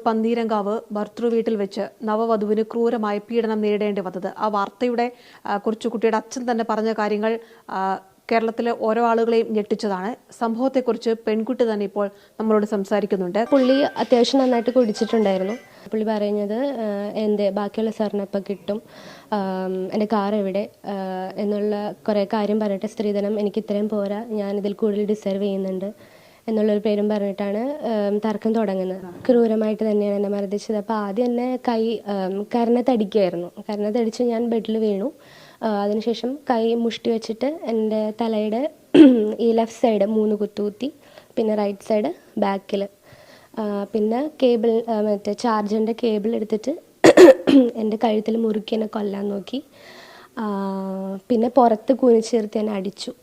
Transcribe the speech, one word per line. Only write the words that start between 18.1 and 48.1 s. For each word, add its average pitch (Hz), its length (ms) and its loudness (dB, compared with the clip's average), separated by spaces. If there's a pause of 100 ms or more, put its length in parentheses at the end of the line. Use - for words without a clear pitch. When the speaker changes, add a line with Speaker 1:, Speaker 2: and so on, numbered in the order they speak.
Speaker 2:
എപ്പോൾ 196 280 -6
കിട്ടും? 202 320 -6 (500)
ആം, 190 600 -4
എൻ്റെ 208 200 -2
കാർ 208 220 0
എവിടെ?" 202 340 -2 (160)
ആ, 202 100 -8 (420)
എന്നുള്ള 208 580 -4 (140)
കുറേ 208 160 0
കാര്യം 214 360 -2
പറഞ്ഞിട്ട്, 202 260 -2
"സ്ത്രീധനം 208 540 -2
എനിക്ക് 202 180 -2
ഇത്രയും 208 300 -2
പോരാ, 202 400 -4
ഞാൻ 202 280 -4
ഇതിൽ 202 160 -4
കൂടുതൽ 208 340 -2
ഡിസേർവ് 196 360 -2
ചെയ്യുന്നുണ്ട്" 190 520 -4 (540)
എന്നുള്ളൊരു 214 300 2
പേരും 208 300 0
പറഞ്ഞിട്ടാണ്, 202 500 -2
ഉം, 226 600 -2
തർക്കം 220 360 0
തുടങ്ങുന്നത്. 190 460 -2 (280)
ക്രൂരമായിട്ട് 220 600 2
തന്നെയാണ് 208 260 0
എന്നെ 202 120 0
മർദ്ദിച്ചത്. 202 480 -4
അപ്പോൾ 208 180 -4
ആദ്യം 208 300 -2
എന്നെ 247 320 -2 (120)
കൈ, 226 280 0
ഉം, 196 580 -4
കരണത്തടിക്കുമായിരുന്നു. 220 960 2 (200)
കരണത്തടിച്ച് 214 520 -2
ഞാൻ 233 280 0
ബെഡിൽ 220 280 -2
വീണു. 214 340 -2 (500)
ആ, 208 200 -2
അതിനുശേഷം 220 560 -4 (120)
കൈ 233 240 0
മുഷ്ടി 233 360 -2
വെച്ചിട്ട് 226 540 -4
എൻ്റെ 220 560 -2
തലയുടെ 226 500 -2 (240)
<clears throat> 240 460 8
ഈ 233 120 4
ലെഫ്റ്റ് 226 280 0
സൈഡ് 214 240 2
മൂന്ന് 214 320 2
കുത്തു 208 260 -4
കുത്തി, 208 300 -6 (440)
പിന്നെ 214 180 0
റൈറ്റ് 202 340 -4
സൈഡ് 226 260 0 (240)
ബാക്കിൽ. 196 500 -2 (680)
ആ, 202 340 -4
പിന്നെ 226 380 0 (120)
കേബിൾ, 233 460 2
ആ, 220 120 -2
മറ്റേ 208 320 -2
ചാർജറിൻ്റെ 214 720 0
കേബിൾ 220 320 0
എടുത്തിട്ട് 220 420 -4 (280)
<clears throat> 269 720 10
എൻ്റെ 220 280 -2
കഴുത്തിൽ 214 320 0